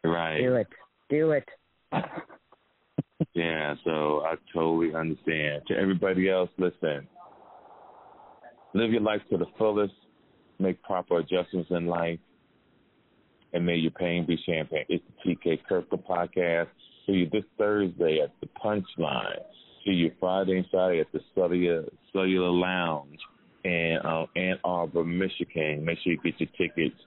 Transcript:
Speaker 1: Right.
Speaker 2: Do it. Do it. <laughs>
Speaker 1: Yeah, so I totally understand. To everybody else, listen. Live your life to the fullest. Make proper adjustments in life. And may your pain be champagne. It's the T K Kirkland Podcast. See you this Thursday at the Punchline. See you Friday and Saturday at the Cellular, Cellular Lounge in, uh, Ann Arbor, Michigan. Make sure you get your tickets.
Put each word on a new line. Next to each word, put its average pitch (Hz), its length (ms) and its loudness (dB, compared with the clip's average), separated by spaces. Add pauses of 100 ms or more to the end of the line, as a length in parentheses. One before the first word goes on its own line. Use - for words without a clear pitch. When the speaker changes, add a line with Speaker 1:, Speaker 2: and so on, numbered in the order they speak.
Speaker 1:
Right. 82 380 0
Speaker 2:
Do 127 160 2
it. 107 120 0 (400)
Do 156 220 2
it. 147 180 0 (440)
<laughs> - 120 -2 (1300)
Speaker 1:
Yeah, 80 420 -2 (100)
so 76 400 0
I 80 100 -2 (180)
totally 82 420 2
understand. 80 720 -2
To - 80 0
everybody 95 520 2
else, 92 300 2
listen. 80 480 -2 (1700)
Live 110 160 2
your 113 100 2
life 107 300 0
to 98 80 2
the 85 80 0 (100)
fullest. 104 380 2 (640)
Make 92 240 0
proper 90 360 -2
adjustments 87 520 -2
in 85 160 0
life. 85 320 -2 (1300)
And 87 120 0
may 85 120 2
your 82 160 0
pain 87 340 -2
be 85 180 0
champagne. 80 440 -2
It's 82 160 -2 (200)
the 82 100 0
T - 80 -8
K 82 260 0
Kirkland 92 360 -2
Podcast. 87 600 0 (400)
See 98 60 0
you 87 180 2
this 104 140 -2 (120)
Thursday 92 680 2
at 71 180 -2
the - 80 -10 (140)
Punchline. 73 760 -2 (460)
See 101 80 2
you 85 260 4
Friday 92 380 2
and 92 160 0
Saturday 92 280 4
at - 120 -2
the - 80 -4 (140)
Cellular, 87 500 2 (280)
Cellular 92 380 2
Lounge 87 680 0 (460)
in, 82 400 2
uh, 80 300 -2
Ann 92 300 0
Arbor, 85 400 0
Michigan. 82 800 -2
Make 82 160 -2
sure 87 120 0
you 80 60 0
get - 220 -2
your 82 160 -2
tickets. 85 400 -2 (100)